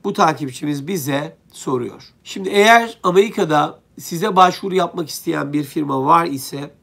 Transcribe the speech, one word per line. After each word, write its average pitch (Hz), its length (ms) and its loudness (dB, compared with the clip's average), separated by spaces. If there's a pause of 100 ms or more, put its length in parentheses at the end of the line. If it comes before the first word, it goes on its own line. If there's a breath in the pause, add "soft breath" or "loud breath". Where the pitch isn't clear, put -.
bu 196 100 -4
takipçimiz 147 720 -2
bize 147 500 -4 (140)
soruyor. 120 600 -6 (100)
Şimdi 190 260 -8
eğer 226 540 4
Amerika'da 180 760 2 (200)
size 180 360 -4
başvuru 185 400 4
yapmak 175 340 -2
isteyen 151 440 -6
bir 151 100 -2
firma 143 420 -2
var 170 200 6
ise 139 580 -8